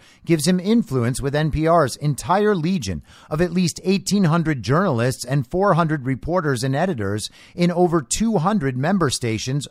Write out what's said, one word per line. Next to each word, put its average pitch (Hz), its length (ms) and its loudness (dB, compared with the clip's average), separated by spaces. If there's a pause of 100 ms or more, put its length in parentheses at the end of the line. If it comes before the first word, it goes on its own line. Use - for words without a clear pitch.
(240)
gives 156 220 2
him 185 140 2
influence 131 600 0
with 135 140 -4
N 151 160 0
P 151 160 0
R's 160 300 2
entire 175 580 0
legion 151 480 -4 (280)
of 151 100 -2
at 175 120 2
least 175 320 -2
eighteen 190 400 0
hundred 156 380 2
journalists 131 640 0
and 135 220 -2
four 185 280 2
hundred 156 320 0
reporters 139 580 -2
and 135 100 -2
editors 113 560 -4 (240)
in 175 160 2
over 170 320 2
two 214 360 0
hundred 147 380 0
member 160 340 0
stations 123 600 -4